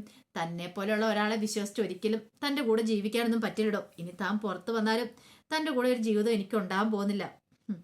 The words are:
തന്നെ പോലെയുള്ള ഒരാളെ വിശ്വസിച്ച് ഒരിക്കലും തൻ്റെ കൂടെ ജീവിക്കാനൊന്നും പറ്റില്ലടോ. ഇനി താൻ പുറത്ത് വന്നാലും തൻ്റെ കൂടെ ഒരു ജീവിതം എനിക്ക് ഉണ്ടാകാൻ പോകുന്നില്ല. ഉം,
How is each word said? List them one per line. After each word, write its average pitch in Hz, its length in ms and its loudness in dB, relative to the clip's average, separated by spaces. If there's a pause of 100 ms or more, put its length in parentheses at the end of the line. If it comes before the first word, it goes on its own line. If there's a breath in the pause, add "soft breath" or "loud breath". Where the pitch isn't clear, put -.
(340 loud breath)
തന്നെ 170 340 -4
പോലെയുള്ള 208 400 0
ഒരാളെ 214 300 2
വിശ്വസിച്ച് 214 440 -2
ഒരിക്കലും 208 400 -2 (180)
തൻ്റെ 285 240 -2
കൂടെ 226 180 4
ജീവിക്കാനൊന്നും 226 640 2
പറ്റില്ലടോ. 214 380 0 (160)
ഇനി 170 220 -10
താൻ 196 200 0
പുറത്ത് 190 320 -4
വന്നാലും 220 360 2 (440 loud breath)
തൻ്റെ 311 200 0
കൂടെ 247 180 2
ഒരു 247 120 2
ജീവിതം 220 320 2
എനിക്ക് 202 240 0
ഉണ്ടാകാൻ 196 340 0
പോകുന്നില്ല. 202 340 0 (440)
ഉം, 185 140 -6